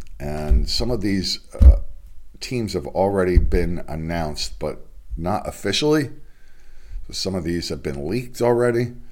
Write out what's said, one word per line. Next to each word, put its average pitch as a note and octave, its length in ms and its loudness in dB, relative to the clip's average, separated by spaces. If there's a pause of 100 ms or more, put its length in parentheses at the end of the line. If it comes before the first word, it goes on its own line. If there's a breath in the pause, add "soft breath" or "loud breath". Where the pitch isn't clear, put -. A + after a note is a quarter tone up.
(200)
and D2+ 480 2
some A#2 220 0
of A#2 120 0
these, G2 360 0 (160)
uh, - 280 10 (580)
teams A2+ 340 -4
have E2+ 140 -4
already F#2 500 2
been F2 500 4
announced, D#2+ 720 -4
but - 300 -6 (280)
not F2 320 -2
officially. D3+ 640 0 (960 soft breath)
So - 80 -10
some F#2+ 220 -4
of F2 80 -4
these E2+ 260 -2
have D#2+ 140 -6
been C#2+ 260 -4
leaked B2+ 320 -4
already, A#2+ 520 2 (180 loud breath)